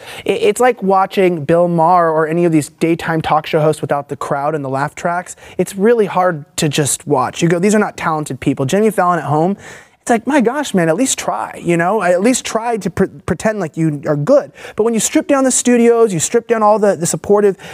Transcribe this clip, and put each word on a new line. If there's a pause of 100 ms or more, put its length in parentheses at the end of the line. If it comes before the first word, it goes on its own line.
(240)
It, (100)
it's
like
watching
Bill
Maher
or
any
of
these
daytime
talk
show
hosts
without
the
crowd
and
the
laugh
tracks. (220)
It's
really
hard (120)
to
just
watch.
You
go,
"These
are
not
talented
people."
Jimmy
Fallon
at
home, (440)
it's
like,
my
gosh,
man,
at
least
try, (100)
you
know?
At
least
try
to
pre-,
pretend
like
you
are
good. (240)
But
when
you
strip
down
the
studios,
you
strip
down
all
the,
the
supportive (180)